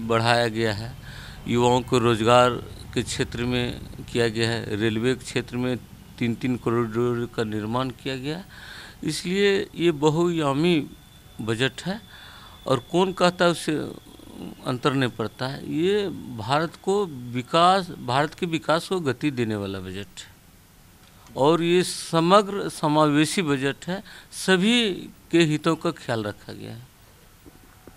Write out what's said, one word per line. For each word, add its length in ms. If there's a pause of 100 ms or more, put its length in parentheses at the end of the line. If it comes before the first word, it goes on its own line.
बढ़ाया 460
गया 240
है, 220 (540)
युवाओं 340
को 160
रोजगार 520 (440)
के 80
क्षेत्र 420
में 360 (320)
किया 160
गया 220
है, 260
रेलवे 380
के 100
क्षेत्र 320
में 200 (420)
तीन 160
तीन 220
करोड़ 300 (400)
का 180
निर्माण 460
किया 260
गया 220
है। 60 (600)
इसलिए 680
ये 180
बहुआयामी 960 (540)
बजट 420
है 180 (680)
और 120 (140)
कौन 200
कहता 320
है 60
उससे 220 (960)
अंतर 280
नहीं 160
पड़ता 380
है। 260
ये 340 (280)
भारत 460
को 240
विकास, 840
भारत 440
के 120
विकास 420
को 120
गति 300
देने 260
वाला 240
बजट 400
है 1160
और 260
ये 200
समग्र 840
समावेशी 760
बजट 440
है, 160 (300)
सभी 600 (380)
के 140
हितों 320
का 140
ख्याल 340
रखा 280
गया 200
है। 160 (1080)